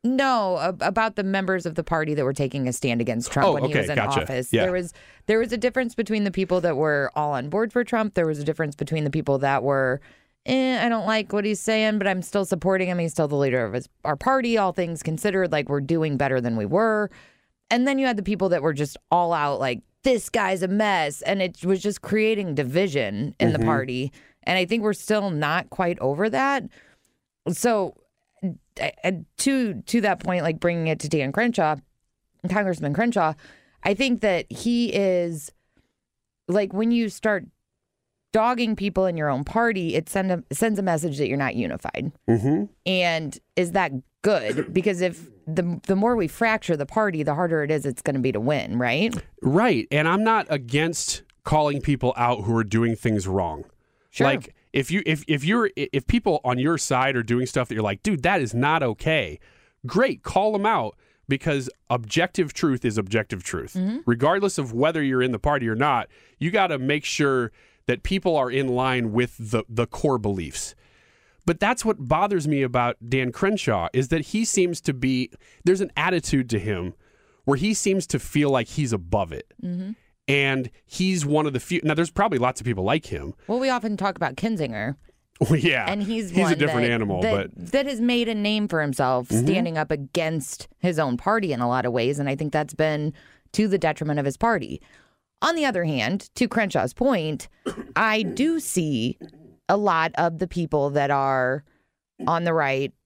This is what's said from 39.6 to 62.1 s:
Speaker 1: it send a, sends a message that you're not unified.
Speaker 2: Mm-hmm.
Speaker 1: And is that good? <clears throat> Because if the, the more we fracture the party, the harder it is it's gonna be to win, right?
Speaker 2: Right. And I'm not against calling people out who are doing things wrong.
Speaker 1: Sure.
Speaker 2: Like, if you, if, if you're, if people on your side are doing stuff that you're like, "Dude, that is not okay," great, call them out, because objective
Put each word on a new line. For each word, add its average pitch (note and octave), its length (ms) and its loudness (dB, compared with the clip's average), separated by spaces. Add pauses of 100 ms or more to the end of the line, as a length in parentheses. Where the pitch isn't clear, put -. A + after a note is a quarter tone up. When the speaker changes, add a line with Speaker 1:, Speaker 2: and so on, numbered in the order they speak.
Speaker 1:
it E3 140 0
send F#3+ 220 -2
a, F3 220 -2
sends A3 260 2
a G3+ 40 -2
message D#3+ 360 0
that C#3+ 100 0
you're C#3 100 -2
not C3 180 -2
unified. - 560 -4 (160)
Speaker 2:
Mm-hmm. C3+ 360 2 (200)
Speaker 1:
And E3+ 540 0 (180)
is F3 160 0
that F3 200 0 (300)
good? C#3+ 460 2
<clears throat> F3 40 -12
Because F3+ 280 0
if F3+ 260 -2 (200)
the, E3+ 400 -2
the F#3+ 100 2
more A#3 200 2
we F3 120 0
fracture A3 480 0
the C#3+ 100 -4
party, G3 360 0
the D3 120 0
harder E3 280 0
it C#3+ 80 -2
is C#3+ 160 0
it's B2+ 160 -6
gonna C#3 160 0
be B2 140 2
to G#2 80 -2
win, A#2 380 0
right? D3 360 0 (280)
Speaker 2:
Right. D#3+ 480 4
And D3+ 180 2
I'm G3+ 160 2
not A3+ 260 2
against D3 720 -2 (220)
calling D3 360 2
people C3 360 0
out A#2+ 260 2
who A2+ 140 0
are A2+ 80 2
doing A2+ 320 2
things G#2 300 0
wrong. E2+ 380 -2 (460)
Speaker 1:
Sure. - 160 2
Speaker 2:
Like, - 280 0 (180)
if C3+ 180 0
you, F3+ 160 0
if, D#3 200 -2
if C#3+ 180 2
you're, A3 320 2
if C#3 300 -4
people G#3+ 380 2
on B2 140 2
your D3+ 180 2
side C3+ 400 0
are A#2+ 60 0
doing A#2+ 240 0
stuff B2+ 220 -2
that G#2+ 60 -6
you're A2 100 0
like, G2+ 180 -2
"Dude, F3+ 220 0
that F3+ 180 2
is A2 100 -4
not C#3+ 300 2
okay," A#2 560 -2 (480)
great, G#3+ 360 2
call G#3+ 300 2
them G3+ 140 0
out, D#3+ 300 0 (320)
because C#3 420 0 (180)
objective C3+ 640 0